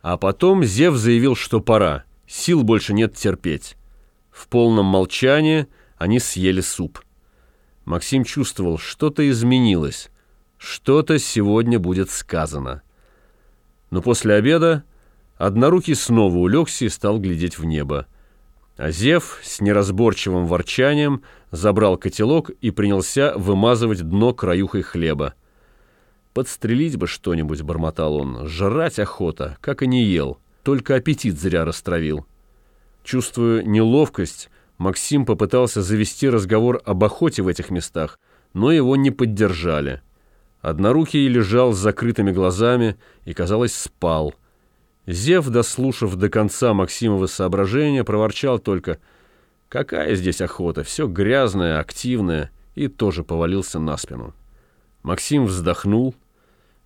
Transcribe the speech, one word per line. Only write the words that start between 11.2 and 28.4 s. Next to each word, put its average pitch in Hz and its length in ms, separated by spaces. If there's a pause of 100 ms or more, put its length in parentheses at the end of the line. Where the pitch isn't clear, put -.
будет 90 320
сказано. 73 720 (1040)
Но 87 140
после 107 320
обеда 156 480 (540)
Однорукий 131 580
снова 104 420
улёгся 120 480
и 107 40
стал 107 300
глядеть 87 380
в 80 80
небо. 71 400 (720)
А 80 140
Зев 110 500
с - 180
неразборчивым 101 840
ворчанием 139 760 (260)
забрал 95 480
котелок 120 540
и - 180
принялся 101 640
вымазывать 104 680
дно 104 320
краюхой 92 480
хлеба. 76 500 (1000)
"Подстрелить 131 640
бы 82 80
что-нибудь", 78 560
бормотал 80 540
он, 69 320